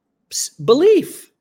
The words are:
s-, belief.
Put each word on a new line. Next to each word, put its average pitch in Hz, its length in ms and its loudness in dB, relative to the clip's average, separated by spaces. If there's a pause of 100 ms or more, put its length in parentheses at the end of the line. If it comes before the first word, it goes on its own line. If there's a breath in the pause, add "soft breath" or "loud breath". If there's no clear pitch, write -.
(300)
s-, - 200 -10
belief. 294 920 0